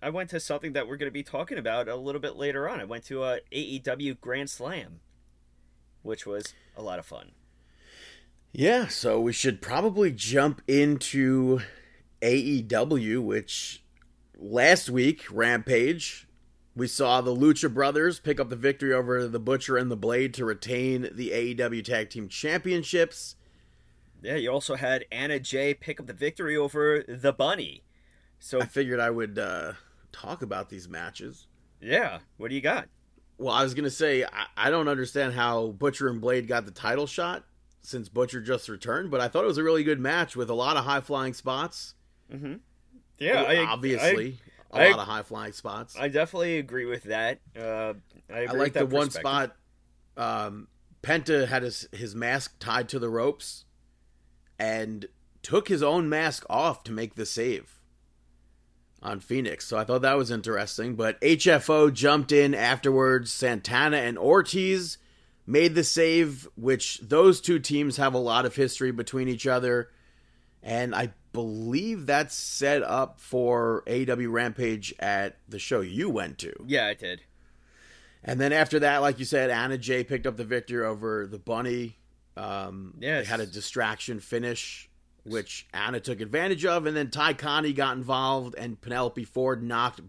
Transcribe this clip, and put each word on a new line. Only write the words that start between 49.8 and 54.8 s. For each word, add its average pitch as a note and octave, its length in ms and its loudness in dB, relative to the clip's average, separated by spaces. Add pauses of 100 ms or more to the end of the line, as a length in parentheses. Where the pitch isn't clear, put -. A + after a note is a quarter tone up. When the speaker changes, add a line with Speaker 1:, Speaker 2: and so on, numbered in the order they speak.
Speaker 2:
spot, A2+ 300 -4
um, G#2 220 -14 (340)
Penta D3+ 440 2
had B2 160 0
his, - 300 -8
his G#2 220 -10
mask A#2+ 440 -4
tied A#2+ 320 -2
to C3+ 80 -6
the A#2 120 -2
ropes A#2+ 540 -4 (920)
and A2 480 -4 (360)